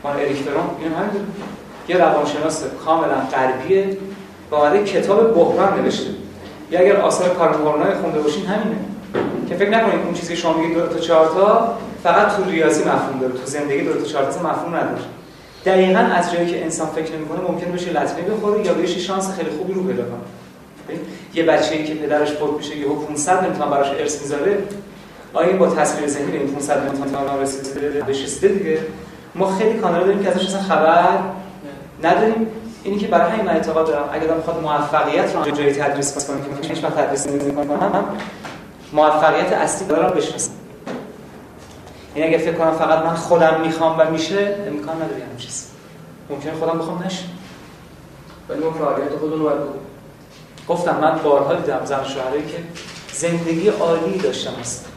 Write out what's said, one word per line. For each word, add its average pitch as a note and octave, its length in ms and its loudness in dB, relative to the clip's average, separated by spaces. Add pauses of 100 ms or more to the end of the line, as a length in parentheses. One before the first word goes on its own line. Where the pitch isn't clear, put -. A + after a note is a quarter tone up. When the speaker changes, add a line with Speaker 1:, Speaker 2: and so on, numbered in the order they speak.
Speaker 1:
مال C#3+ 100 -2
اریک C#3+ 240 0
فرم، D#3+ 320 -2 (100)
این D#3+ 120 -4
هم - 60 -4
همین G3+ 280 -2 (600)
یه - 100 2
روانشناس D3+ 640 2 (220)
کاملاً D#3 300 2 (160)
غربیه F#3 680 2 (540)
و D3+ 40 0
اومده D3 280 6
کتاب G3+ 500 4
بحران F3 460 4
نوشته. - 300 0 (640)
یا E3+ 80 2
اگر - 180 8
آثار F3+ 320 2
کارل E3 240 4
پورنوی D3+ 480 2
خونده D#3 180 0
باشین D3+ 260 0
همینه. G#3+ 320 -2 (720)
که E3+ 60 -4
فکر G3+ 140 2
نکنید G#3+ 360 2
اون E3+ 80 -4
چیزی E3+ 220 -6
که E3 60 -4
شما E3 160 2
میگید E3 200 0
دو E3+ 100 0
تا E3 120 -2
چهار D#3+ 260 6
تا G3+ 520 4 (260)
فقط G3+ 320 4
تو F#3 160 0
ریاضی D#3+ 300 4
مفهوم C3+ 400 0
داره، B2+ 120 -2
تو - 120 -8
زندگی C#3+ 360 -2
دو D#3 120 0
تا D3 120 -2
چهار C#3 260 0
تا - 80 -6
مفهوم D#3+ 360 -4
نداره. - 260 -2 (640)
دقیقاً F#3+ 340 6
از F3 340 2
جایی E3+ 140 0
که E3+ 160 -2
انسان D#3+ 240 -4
فکر D#3 280 -4
نمی‌کنه D#3+ 320 -6
ممکن F3 240 -2
بشه F3 180 -4
لطمه D3+ 320 -2
بخوره G#3 440 0
یا E3+ 80 2
بهش F3 340 0
شانس F#3+ 300 -2
خیلی D#3 200 -4
خوبی F#3 160 -4
رو F#3 100 -2
پیدا F#3+ 200 -2
کنه. - 960 -12 (340)
یه E3 100 0
بچه‌ای D#3 400 4
که D#3 120 -4
پدرش D3 360 0
فوت D3 260 -2
می‌شه D#3 200 -8
یهو C#3+ 180 -2
پونصد D3+ 460 0
میلیون D#3+ 180 -2
تومن C#3+ 120 0
براش C#3 160 2 (120)
ارث D3 220 -2
می‌ذاره، D3 360 0 (760)
آیا E3 160 2
این F#3 80 2
با E3 100 6
تصویر D3 420 0
ذهنی C#3 220 -2
به D#3 60 -2
این C#3 100 -2
پونصد C#3 360 0
میلیون C3+ 280 -4
تومن C#3 300 -2
رسیده؟ C#3+ 680 -4
بهش C3+ 160 -2
رسیده F3 240 0
دیگه. D#3+ 320 2 (560)
ما F#3+ 200 0
خیلی A3 240 2
کانال F3+ 260 2
داریم G3 180 2
که F#3+ 60 2
ازش F#3+ 160 0
اصلاً F#3+ 160 -2
خبر D#3+ 580 4 (840)
نداریم. A3 440 4 (360)
اینی G3+ 140 -2
که F#3+ 100 -2
برای E3+ 240 4
همین G#3+ 140 -2
من F3 80 0
اعتقاد D#3+ 340 2
دارم C#3+ 260 0
اگه D#3+ 100 -2
آدم D#3+ 140 2
بخواد D#3+ 240 -4
موفقیت D3+ 720 0
رو D3+ 160 0
جای C#3 220 2
تدریس C#3 540 -2
کنه C#3 100 -4
که C#3+ 120 -6
من D#3 260 -6
هیچ - 80 -6
وقت D#3 140 -2
تدریس C#3 300 0
نمی‌کنم، C#3+ 800 0 (880)
موفقیت D3+ 580 4
اصلی D#3 360 0
دارم E3 260 2
بشناسم. - 380 -2 (1600)
یعنی D#3 140 0
اگه - 80 4
فکر E3 160 0
کنم D#3+ 180 2
فقط D#3+ 340 2
من E3 100 0
خودم D#3+ 460 4
می‌خوام D#3+ 380 0
و D#3+ 120 4
می‌شه، G3 440 -2 (120)
امکان D3+ 280 -8
نداره D#3+ 280 -6
همین A#2 140 -14
چیز. - 300 -12 (640)
ممکنه C#3+ 300 -8
خودم E3 200 0
بخوام E3+ 260 -6
نشه. - 180 -6 (1300)
Speaker 2:
ولی C3+ 100 -6
ما D#3+ 120 0
فعالیت C#3+ 380 -2 (100)
خودمون D#3 200 -2
رو D3+ 60 0
باید C#3+ 120 2
بکنیم. - 240 -6 (840)
Speaker 1:
گفتم E3+ 340 0
من D#3+ 220 4
بارها C#3+ 300 4
دیدم C#3 320 -2
زن C#3 140 -2
و C3 40 -4
شوهرایی C3+ 420 -4
که E3+ 120 -10 (560)
زندگی E3+ 560 0
عالی E3 540 0
داشتن B2+ 280 -2 (100)
است. - 240 -10 (120)